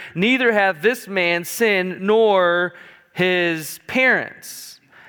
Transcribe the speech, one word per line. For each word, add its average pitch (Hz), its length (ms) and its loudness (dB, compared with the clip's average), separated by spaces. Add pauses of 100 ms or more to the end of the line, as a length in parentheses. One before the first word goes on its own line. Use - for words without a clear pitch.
(140)
'Neither 240 380 2
hath 190 300 0
this 240 260 0
man 175 360 -2
sinned 185 580 -2
nor 190 720 2 (400)
his 175 720 -2
parents.'" - 880 -2 (340)